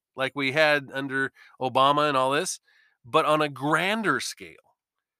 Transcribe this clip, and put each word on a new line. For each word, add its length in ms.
like 180
we 160
had 420
under 380
Obama 480
and 80
all 140
this, 280
but 180
on 180
a 60
grander 720
scale. 560